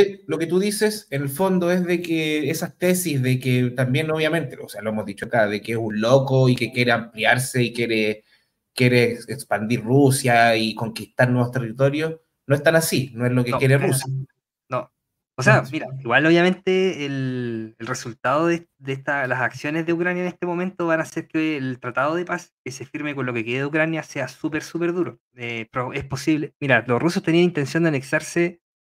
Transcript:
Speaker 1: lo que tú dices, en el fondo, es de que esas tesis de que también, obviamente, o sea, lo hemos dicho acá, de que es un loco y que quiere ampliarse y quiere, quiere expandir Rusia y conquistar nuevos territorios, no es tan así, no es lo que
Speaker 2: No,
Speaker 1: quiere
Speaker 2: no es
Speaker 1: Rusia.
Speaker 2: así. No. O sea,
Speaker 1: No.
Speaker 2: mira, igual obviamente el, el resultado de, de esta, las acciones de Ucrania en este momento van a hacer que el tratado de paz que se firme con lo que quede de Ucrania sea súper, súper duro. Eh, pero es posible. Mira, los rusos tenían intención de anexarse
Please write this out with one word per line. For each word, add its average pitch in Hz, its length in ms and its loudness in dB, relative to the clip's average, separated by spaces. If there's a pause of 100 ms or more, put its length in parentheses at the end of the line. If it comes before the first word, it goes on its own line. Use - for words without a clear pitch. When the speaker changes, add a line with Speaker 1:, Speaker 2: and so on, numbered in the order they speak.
(280)
Speaker 1:
lo 156 100 -2
que 165 100 -4
tú 180 120 2
dices, 208 520 0
en 139 100 -2
el 139 80 -4
fondo, 180 420 2
es 180 140 2
de 175 160 0
que 156 480 -2
esas 160 280 -6
tesis 180 440 0
de 127 180 2
que 123 320 2
también, 135 400 0
obviamente, 156 500 0
o - 60 -14
sea, 101 140 -12
lo 107 80 -4
hemos 107 160 -4
dicho 98 220 -8
acá, 110 200 4
de 101 140 -2
que 113 100 -8
es 117 60 0
un 107 240 -4
loco 131 480 2
y 127 80 2
que 113 160 -6
quiere 120 180 0
ampliarse 117 720 0
y 117 100 -2
quiere, 110 520 -2 (500)
quiere 123 380 4 (160)
expandir 110 520 -4
Rusia 120 760 4
y 110 180 -2
conquistar 110 540 0
nuevos 123 220 2
territorios, 139 680 -2 (280)
no 135 60 2
es 143 100 2
tan 160 120 6
así, 160 400 0
no 120 100 -2
es 123 60 2
lo 123 140 2
que 120 60 -2
Speaker 2:
No, 131 80 0
Speaker 1:
quiere 135 200 6
Speaker 2:
no 160 60 0
es 190 60 2
Speaker 1:
Rusia. 135 160 0
Speaker 2:
así. 135 200 -6 (420)
No. 123 220 -6 (460)
O 127 60 -4
sea, 185 180 6
Speaker 1:
No. - 100 -8
Speaker 2:
mira, 143 160 -6 (140)
igual 127 240 4
obviamente 180 800 2
el, 123 720 -4
el 113 80 -10
resultado 127 600 -2
de, 170 200 -2 (100)
de 135 140 -8
esta, 135 340 -4
las 127 140 -2
acciones 147 460 -4
de 170 80 0
Ucrania 180 300 -2
en 180 40 -2
este 180 180 -6
momento 175 420 -4
van 160 120 2
a 160 40 -2
hacer - 260 -8
que 156 260 -2
el 131 240 -6
tratado 131 360 -2
de 175 100 -4
paz 175 280 -8 (120)
que 131 80 -8
se 135 120 -14
firme 147 300 -8
con 135 100 -4
lo 123 80 -2
que 117 120 -2
quede 120 140 -2
de 139 80 -2
Ucrania 160 360 0
sea 135 240 -6
súper, 151 360 -6
súper 170 280 -2
duro. 170 300 -4 (160)
Eh, 117 340 -8
pero 127 220 -4
es 139 100 -6
posible. 147 560 -2
Mira, 127 260 4
los 120 160 2
rusos 175 220 0
tenían 170 220 4
intención 165 380 0
de 165 60 4
anexarse 156 680 -2 (320)